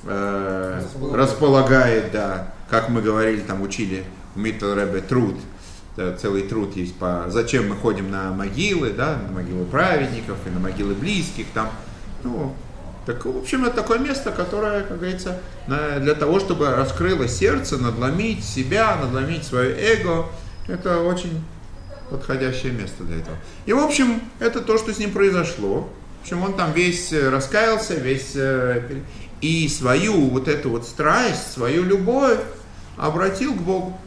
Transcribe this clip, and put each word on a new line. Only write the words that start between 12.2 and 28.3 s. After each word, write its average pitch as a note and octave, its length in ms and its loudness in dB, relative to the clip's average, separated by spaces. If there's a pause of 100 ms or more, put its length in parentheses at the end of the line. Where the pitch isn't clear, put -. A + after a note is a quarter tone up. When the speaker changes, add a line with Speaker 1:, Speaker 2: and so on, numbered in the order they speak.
Speaker 1:
ну, C3 320 -4 (520)
так, B2 180 -6
в B2+ 140 -2
общем, C4 260 0
это A#3 120 2
такое A3+ 220 2
место, C4+ 340 -2
которое, G3+ 500 -2
как F3 160 -8
говорится, F#3 420 -4 (260)
на, D3 320 -2
для C#3+ 160 2
того, D3+ 260 4
чтобы D#3 280 2
раскрылось C3 680 2
сердце, D3 440 2
надломить C#3 680 0
себя, F#3 520 2
надломить C#3 480 -2
свое B2+ 260 2
эго, F3+ 560 2 (400)
это F3+ 340 0
очень E3+ 420 0 (680)
подходящее C3 600 -2
место G#2 320 -6
для E2 140 -2
этого. D#2+ 180 -8 (300)
И, G3+ 60 2
в C4 60 6
общем, C4+ 420 4 (200)
это A#3 200 0
то, A3 180 4
что A3 140 -2
с G3 60 -4
ним G#3 140 -2
произошло. F3 760 2 (300)
В - 40 -18
общем, F3+ 200 -4
он G3 120 0
там E3+ 180 0
весь, F3 400 0
э, C#3+ 160 4
раскаялся, G#3 680 2
весь, C3+ 400 -2